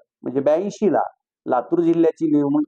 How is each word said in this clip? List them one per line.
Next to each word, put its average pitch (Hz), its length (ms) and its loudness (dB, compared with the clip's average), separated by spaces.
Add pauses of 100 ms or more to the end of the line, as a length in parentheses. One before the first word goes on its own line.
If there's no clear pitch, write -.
(200)
म्हणजे 127 180 -6
ब्याऐंशी 165 540 0
ला 107 100 2 (420)
लातूर 127 360 -2
जिल्ह्याची 165 540 0
निर्म-, 294 320 0